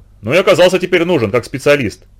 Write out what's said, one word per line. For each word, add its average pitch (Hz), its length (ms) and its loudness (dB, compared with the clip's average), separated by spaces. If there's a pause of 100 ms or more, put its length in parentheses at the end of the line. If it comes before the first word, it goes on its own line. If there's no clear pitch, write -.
(220)
но 113 120 -6
и 170 40 2
оказался 185 420 2
теперь 180 240 -2
нужен 151 260 -2
как 113 140 -2
специалист. 139 640 -2 (140)